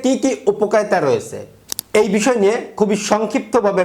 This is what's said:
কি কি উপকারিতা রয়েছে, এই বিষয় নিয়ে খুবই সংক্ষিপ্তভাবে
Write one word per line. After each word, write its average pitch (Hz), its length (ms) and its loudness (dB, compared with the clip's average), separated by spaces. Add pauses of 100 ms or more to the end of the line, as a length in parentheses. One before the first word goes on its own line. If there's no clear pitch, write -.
কি 254 100 2 (100)
কি 269 80 2 (220)
উপকারিতা 208 480 0
রয়েছে, 117 380 -2 (640)
এই 214 160 2
বিষয় 240 260 2
নিয়ে 202 140 2 (220)
খুবই 208 180 2 (140)
সংক্ষিপ্তভাবে 208 760 0